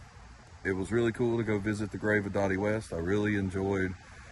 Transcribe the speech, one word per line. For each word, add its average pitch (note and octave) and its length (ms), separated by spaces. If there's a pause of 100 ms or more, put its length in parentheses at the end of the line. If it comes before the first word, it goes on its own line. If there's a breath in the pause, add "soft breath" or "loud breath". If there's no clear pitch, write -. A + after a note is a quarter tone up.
(640)
It F#2 120
was F#2 180
really A#2 180
cool A2+ 280
to A#2 40
go G#2 160
visit G#2 320
the G2 80
grave G#2+ 280
of F#2+ 60
Dottie G2 260
West. G#2+ 340
I E2+ 60
really G#2 360
enjoyed. F#2+ 600 (380 loud breath)